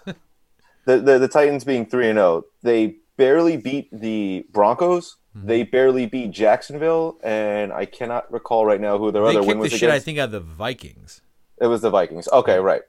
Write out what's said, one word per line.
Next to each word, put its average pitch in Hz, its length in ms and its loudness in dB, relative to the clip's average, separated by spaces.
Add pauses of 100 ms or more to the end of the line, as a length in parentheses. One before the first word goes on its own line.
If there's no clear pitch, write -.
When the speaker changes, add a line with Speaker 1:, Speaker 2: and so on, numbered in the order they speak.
Speaker 1:
<laughs> 190 100 -14 (720)
Speaker 2:
The, 127 140 4
the, 131 200 4
the 131 80 2
Titans 143 360 2
being 123 220 -2
three 120 240 0
and 110 80 0
oh, 87 280 2 (180)
they 113 340 0 (200)
barely 156 400 4
beat 131 340 -8
the 107 600 -6
Broncos. 170 680 0 (200)
Speaker 1:
Mm-hmm. 98 100 -12
Speaker 2:
They 117 160 0
barely 127 440 2
beat 120 240 -8
Jacksonville, 147 920 -2
and 104 480 -4
I 98 140 -6
cannot - 460 -10
recall 113 340 0
right 104 160 2
now 104 160 -2
who 107 140 -2
their 104 120 0
Speaker 1:
They 110 60 4
Speaker 2:
other 110 100 2
Speaker 1:
kicked 98 80 2
Speaker 2:
win 107 120 0
was 110 120 -2
Speaker 1:
the 117 60 -4
shit, 120 120 2
I 120 40 4
Speaker 2:
against. 123 120 -4
Speaker 1:
think, 151 120 -8
out 139 80 -2
of 113 60 -10
the 107 80 -10
Vikings. 87 840 -14 (400)
Speaker 2:
It 120 60 2
was 117 140 0
the 110 100 0
Vikings. 87 380 -2
Okay, 110 300 4
right. 92 300 0